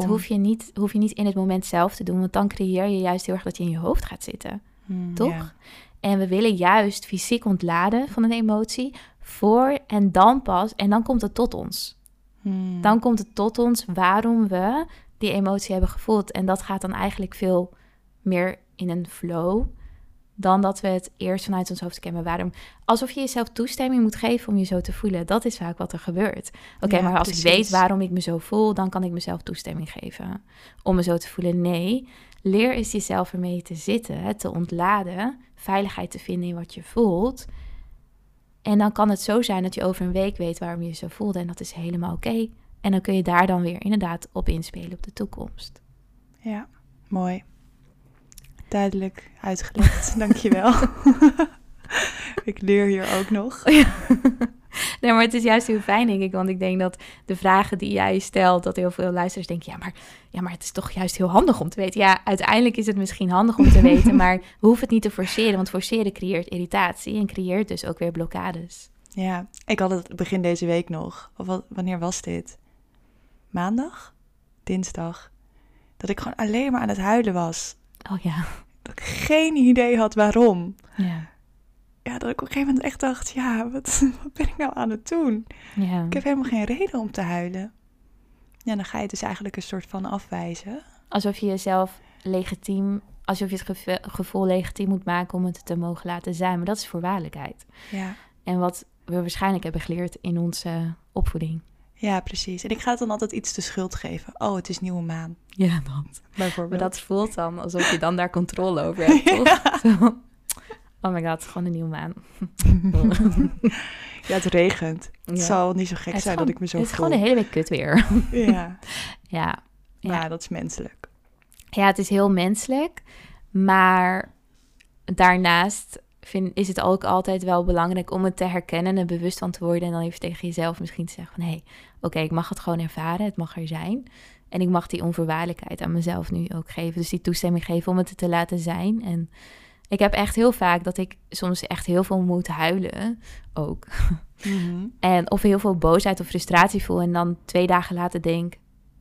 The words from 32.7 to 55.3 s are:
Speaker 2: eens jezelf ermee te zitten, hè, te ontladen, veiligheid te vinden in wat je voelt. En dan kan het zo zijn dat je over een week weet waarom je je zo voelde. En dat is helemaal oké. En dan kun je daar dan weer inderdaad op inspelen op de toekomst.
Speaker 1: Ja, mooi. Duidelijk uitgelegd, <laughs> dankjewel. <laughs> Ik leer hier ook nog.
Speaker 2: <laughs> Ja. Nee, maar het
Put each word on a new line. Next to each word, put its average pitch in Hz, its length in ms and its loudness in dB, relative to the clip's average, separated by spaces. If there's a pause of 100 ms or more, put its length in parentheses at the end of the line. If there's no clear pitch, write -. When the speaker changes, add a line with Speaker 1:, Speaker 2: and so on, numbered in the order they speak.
Speaker 2:
eens 220 180 -4
jezelf 185 400 -2
ermee 180 300 -4
te 170 120 -12
zitten, 190 460 -4
hè, 202 140 -4
te - 180 -8
ontladen, 180 840 -2 (160)
veiligheid 196 560 -4
te - 80 -14
vinden 175 300 -6
in 175 60 -6
wat 170 200 -12
je 175 80 -16
voelt. 226 640 0 (1160)
En 208 160 2
dan 208 140 4
kan 208 180 2
het 196 100 0
zo 220 220 2
zijn 190 200 -2
dat 185 120 -4
je - 100 -4
over 185 220 -2
een 180 60 -4
week 190 240 -2
weet 170 220 -6
waarom 170 240 -8
je 170 60 -6
je 165 60 -10
zo 170 140 -12
voelde. 196 300 -6
En 175 80 -6
dat 175 140 -10
is 185 120 -14
helemaal 170 400 -6
oké. 226 360 -4 (320)
En 202 100 0
dan 190 100 2
kun 190 140 0
je 190 80 2
daar 175 240 6
dan 180 160 2
weer 175 220 -4
inderdaad 190 480 -2
op - 160 -4
inspelen 170 440 -4
op 175 100 -12
de - 100 -10
toekomst. - 680 -12 (580)
Speaker 1:
Ja, 214 300 -10 (400)
mooi. 185 340 -2 (1300)
Duidelijk 196 640 -2 (100)
uitgelegd, - 760 2
<laughs> - 0 -
dankjewel. 214 560 4
<laughs> 262 140 4 (1600)
Ik 202 160 -6
leer 202 260 6
hier 190 320 0
ook 190 120 -2
nog. 214 340 -2
Speaker 2:
<laughs> - 60 6
Ja. 302 240 10 (1040)
Nee, 240 120 4
maar 226 100 8
het 233 120 2